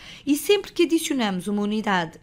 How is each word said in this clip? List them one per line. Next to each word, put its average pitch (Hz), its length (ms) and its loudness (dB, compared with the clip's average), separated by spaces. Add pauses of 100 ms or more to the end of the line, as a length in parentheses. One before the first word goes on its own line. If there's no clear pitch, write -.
(260)
E 285 120 2
sempre 392 340 2
que - 120 2
adicionamos 233 640 0
uma 208 160 0
unidade 208 600 -2